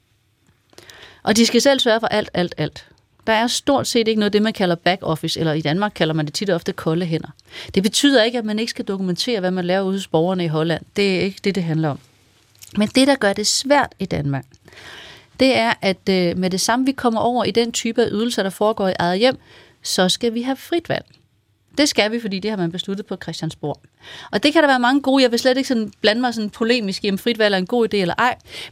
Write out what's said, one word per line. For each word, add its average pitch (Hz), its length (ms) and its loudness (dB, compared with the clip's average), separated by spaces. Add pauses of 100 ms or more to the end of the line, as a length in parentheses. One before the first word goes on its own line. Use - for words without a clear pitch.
(1200)
Og 208 140 2
de 233 80 6
skal 233 160 2
selv 277 180 4
sørge 226 200 2
for 226 80 -2
alt, 208 260 -2
alt, 175 240 -2
alt. - 280 -6 (420)
Der 220 60 2
er 220 140 2
stort 254 400 0
set 226 200 2
ikke 220 120 2
noget, 208 140 2
det 208 80 4
man 220 120 0
kalder 180 220 0
back 175 280 0
office, 160 360 -4
eller 160 140 0
i 156 80 -2
Danmark 180 340 0
kalder 160 180 0
man 156 120 -2
det 147 80 -6
tit 202 160 -4
og 180 60 2
ofte 175 180 -4
kolde 165 320 -2
hænder. 160 240 -4 (460)
Det 190 80 4
betyder 254 400 4
ikke, 240 140 0
at 233 80 -4
man 214 140 -2
ikke 226 100 -4
skal - 160 -8
dokumentere, 190 540 -2
hvad 185 120 0
man 185 140 -2
laver 185 180 0
ude 190 100 -2
hos 196 140 -6
borgerne 175 380 0
i - 20 0
Holland. 156 380 -2 (100)
Det 196 220 2
er - 40 0
ikke 196 220 -4
det, 196 120 0
det 196 80 -2
handler 160 260 0
om. 131 100 -6 (800)
Men 208 100 2
det, 269 200 4
der 277 80 4
gør 202 180 0
det 208 140 -4
svært 269 520 0
i 196 60 -6
Danmark, 143 400 -4 (920)
det 262 180 4
er, 226 240 2
at, 190 280 -2
øh, 180 280 2
med 185 120 0
det 180 120 -2
samme, 247 240 0
vi 269 60 2
kommer 233 280 0
over 240 240 0
i 220 80 -2
den 233 200 0
type 226 300 -2
af 220 100 2
ydelser, 220 320 -2
der 190 60 -4
foregår 208 380 0
i 185 120 0
eget 180 200 0
hjem, 254 180 2 (460)
så 185 260 2
skal 226 240 0
vi 233 80 -4
have 262 140 -2
frit - 340 -4
valg. - 160 -4 (720)
Det 190 120 4
skal 214 220 0
vi, 233 80 -2
fordi 196 200 -6
det 208 120 -4
har 214 60 -4
man 170 140 -2
besluttet 196 340 -8
på 190 180 -8
Christiansborg. 160 580 -8 (500)
Og 208 120 -2
det 294 100 2
kan 320 80 4
der 294 60 6
være 262 120 4
mange 254 220 2
gode, 269 220 4
jeg 240 80 4
vil 233 80 0
slet 254 180 2
ikke 269 100 0
sådan 220 240 -2 (100)
blande 214 200 2
mig 247 120 -2
sådan 214 160 -4
polemisk 226 540 -2
i, 208 80 0
om 196 60 0
frit 233 200 -2
valg 208 160 2
er 196 40 2
en 185 80 -2
god 226 280 0
idé 208 40 2
eller 180 200 0
ej, 240 180 0 (360)